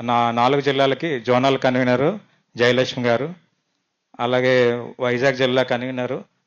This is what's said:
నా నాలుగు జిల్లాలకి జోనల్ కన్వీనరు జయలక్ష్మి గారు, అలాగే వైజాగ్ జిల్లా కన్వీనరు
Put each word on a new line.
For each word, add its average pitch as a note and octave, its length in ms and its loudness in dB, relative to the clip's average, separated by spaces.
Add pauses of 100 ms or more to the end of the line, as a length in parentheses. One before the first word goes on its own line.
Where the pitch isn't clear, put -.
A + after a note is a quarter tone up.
నా A#2+ 300 0
నాలుగు B2 300 2
జిల్లాలకి C3+ 580 0
జోనల్ B2+ 380 2
కన్వీనరు B2+ 600 0 (380)
జయలక్ష్మి B2 480 2
గారు, B2 280 0 (840)
అలాగే B2+ 540 2 (260)
వైజాగ్ B2 360 0
జిల్లా B2+ 280 0
కన్వీనరు B2+ 840 -6